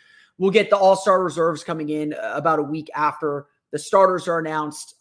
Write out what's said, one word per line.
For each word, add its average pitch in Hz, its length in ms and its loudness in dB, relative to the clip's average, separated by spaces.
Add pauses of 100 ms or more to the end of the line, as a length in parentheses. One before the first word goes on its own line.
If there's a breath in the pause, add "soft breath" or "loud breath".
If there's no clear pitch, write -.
(380 soft breath)
We'll 190 140 2
get 202 180 4
the 202 80 4
All-Star 190 460 4
reserves 165 400 -2
coming 160 240 -6
in, 151 260 -4
uh, 110 220 -8
about 151 240 0
a 147 40 -2
week 151 300 -8
after 147 520 -4 (260)
the 151 80 -6
starters 185 480 2
are 170 120 -2
announced. 156 600 -8